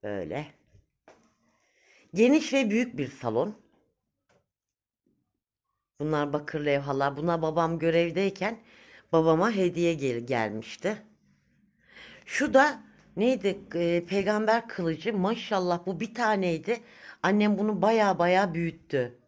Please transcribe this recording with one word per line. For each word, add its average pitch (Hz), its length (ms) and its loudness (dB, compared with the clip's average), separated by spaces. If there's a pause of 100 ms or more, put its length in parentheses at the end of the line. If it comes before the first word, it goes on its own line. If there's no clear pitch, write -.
Böyle. 104 440 -8 (1700)
Geniş 247 380 4
ve 254 180 2
büyük 233 280 -2
bir 135 100 -4
salon. 123 460 -2 (2500)
Bunlar 147 320 -2
bakır 147 320 -4
levhalar. 139 520 0
Buna 165 260 -2
babam 160 360 0
görevdeyken 170 800 0 (540)
babama 165 400 4
hediye 170 420 0
gel-, 123 320 -4
gelmişti. 117 760 -4 (1200)
Şu 254 280 -2
da 277 280 6 (340)
neydi? 196 420 0 (160)
Ee, 170 340 0
peygamber 214 600 0
kılıcı. 175 480 -4
Maşallah, 185 720 -2
bu 185 140 -6
bir 226 140 -8
taneydi. 202 680 -2 (420)
Annem 208 360 2
bunu 208 240 -2
baya 208 360 4
baya 180 360 2
büyüttü. 147 720 -4